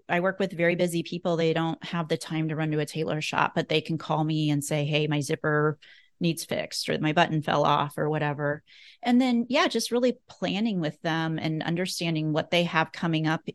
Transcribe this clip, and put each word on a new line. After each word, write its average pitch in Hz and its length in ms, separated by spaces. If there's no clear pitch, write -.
I 175 100
work 190 200
with 190 120
very 170 240
busy 170 280
people. 175 340
They 165 160
don't 165 320
have 165 240
the 165 80
time 160 320
to 151 80
run 156 140
to 151 80
a 151 60
tailor 156 360
shop, - 340
but 165 140
they 156 100
can 156 180
call 156 240
me 156 280
and 143 120
say, 151 220
"Hey, 151 240
my 147 140
zipper 151 560
needs 170 240
fixed," - 460
or - 100
"My 151 140
button 160 280
fell 147 220
off," 147 340
or 151 120
whatever. 147 520
And 247 200
then, 240 260
yeah, 302 220
just - 220
really 240 260
planning 190 540
with 156 200
them 160 380
and 156 240
understanding 165 680
what - 180
they 175 120
have 160 280
coming 160 340
up 156 180